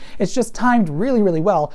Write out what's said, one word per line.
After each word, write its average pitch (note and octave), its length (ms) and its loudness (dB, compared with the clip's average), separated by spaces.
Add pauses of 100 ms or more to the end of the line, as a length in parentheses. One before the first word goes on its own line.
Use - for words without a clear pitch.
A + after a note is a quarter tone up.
(180)
It's - 160 -2
just A#3 200 -2
timed A#3+ 340 2
really, G#3+ 340 0
really E3+ 180 2
well E3 340 0